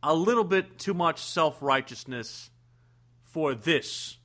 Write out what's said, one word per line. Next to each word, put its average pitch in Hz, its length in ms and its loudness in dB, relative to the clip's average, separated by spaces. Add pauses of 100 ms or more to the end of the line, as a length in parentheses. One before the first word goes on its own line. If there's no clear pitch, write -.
a 151 120 4
little 214 300 4
bit 185 340 0
too 190 160 -4
much 170 280 0
self-righteousness 135 1300 -2 (760)
for 151 300 0
this - 720 -2